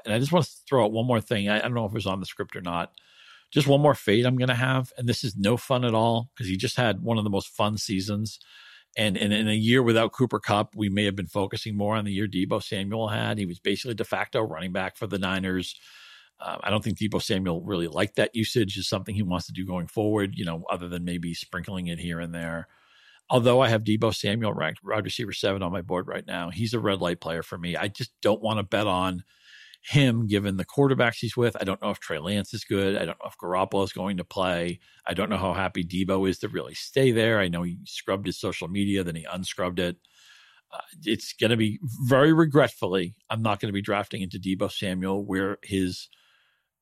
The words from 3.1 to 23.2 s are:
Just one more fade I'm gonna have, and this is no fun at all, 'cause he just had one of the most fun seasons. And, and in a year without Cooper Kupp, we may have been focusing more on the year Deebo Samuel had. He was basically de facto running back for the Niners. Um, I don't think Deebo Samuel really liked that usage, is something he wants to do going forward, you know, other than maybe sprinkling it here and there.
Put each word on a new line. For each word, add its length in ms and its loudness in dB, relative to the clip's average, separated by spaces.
Just 140 4
one 140 8
more 160 8
fade 300 4
I'm 100 4
gonna 180 2
have, 420 0
and 120 -2
this 160 0
is 120 -4
no 200 4
fun 280 0
at 80 2
all, 460 2
'cause 80 -6
he 100 0
just 200 -2
had 240 2
one 180 0
of 60 0
the 60 0
most 180 -2
fun 300 0
seasons. 600 -4
And, 200 2
and 160 2
in 160 2
a 60 2
year 280 6
without 300 2
Cooper 260 0
Kupp, 380 0
we 120 0
may 160 2
have 120 0
been 100 -6
focusing 500 -4
more 200 0
on 80 -2
the 80 -4
year 160 -2
Deebo 340 -2
Samuel 460 -4
had. 300 -2
He 80 -2
was 120 -8
basically 360 -2
de 100 -4
facto 360 -2
running 320 -6
back 240 -4
for 120 -6
the 100 -2
Niners. 560 -2
Um, 240 -8
I 80 -2
don't 140 0
think 140 -4
Deebo 220 -2
Samuel 420 -2
really 260 -2
liked 280 -2
that 200 0
usage, 400 0
is 120 -6
something 280 -4
he 60 0
wants 240 -2
to 60 -14
do 140 -8
going 220 -4
forward, 480 0
you 80 -4
know, 260 -6
other 180 -6
than 160 -6
maybe 300 -4
sprinkling 540 -8
it 100 -6
here 220 -6
and 120 -8
there. 360 -6